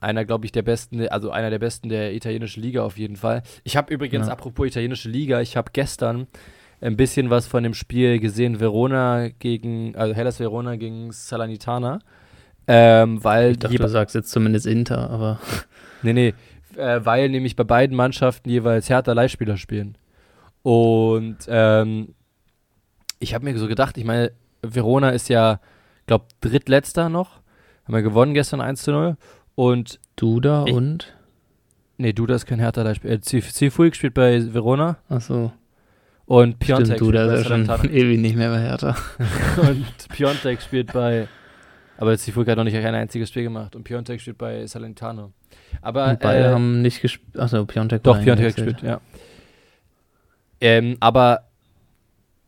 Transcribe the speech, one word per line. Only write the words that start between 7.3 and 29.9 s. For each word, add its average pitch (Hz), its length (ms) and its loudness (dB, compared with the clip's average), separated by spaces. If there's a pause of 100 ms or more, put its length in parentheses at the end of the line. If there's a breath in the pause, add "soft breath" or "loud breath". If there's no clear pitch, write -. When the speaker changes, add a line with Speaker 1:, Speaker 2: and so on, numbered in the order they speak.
Speaker 1:
was 120 160 2
von 120 160 0
dem 117 100 -2
Spiel 120 460 0
gesehen, 110 420 -2
Verona 120 680 0
gegen, 117 680 -6
also 110 180 -2
Hellas 117 260 -4
Verona 120 360 -6
gegen 113 340 -12
Salernitana. 120 920 -6 (680 soft breath)
Ähm, 113 560 8
weil 117 280 4
Speaker 2:
Ich 120 80 -4
dachte, 120 120 -4
Speaker 1:
je 123 60 2
Speaker 2:
du 117 100 0
sagst 107 260 -2
jetzt 113 160 -6
zumindest 110 360 0
Inter, 120 420 -2
aber 110 300 -4 (640 loud breath)
Speaker 1:
Nee, 113 100 0
nee, 120 220 2 (420 soft breath)
äh, 120 280 -2
weil 127 260 2
nämlich 131 260 -4
bei 120 80 2
beiden 127 320 4
Mannschaften 127 540 0
jeweils 117 400 0
Hertha 127 220 2
Leihspieler 117 440 0
spielen. 104 400 -10 (640 soft breath)
Und, 113 760 2 (100)
ähm, 110 640 2 (1080)
ich - 140 -8
hab 120 80 -6
mir 139 140 -6
so 110 120 -4
gedacht, 131 280 -2
ich 117 80 -8
meine, 117 280 0 (280)
Verona 123 500 2
ist 120 200 -4
ja, 113 300 4 (460 soft breath)
glaub, - 220 0 (140)
Drittletzter 135 640 0
noch. 170 320 -6 (460 soft breath)
Haben 113 80 -4
wir 110 80 2
gewonnen 117 320 4
gestern 143 260 -2
eins 127 220 -6
zu - 100 -4
null. 156 240 0 (380 soft breath)
Und 123 460 0 (160)